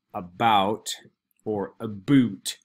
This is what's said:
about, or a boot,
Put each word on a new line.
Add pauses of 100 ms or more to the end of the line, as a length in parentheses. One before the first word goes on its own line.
(120)
about, (560)
or
a
boot,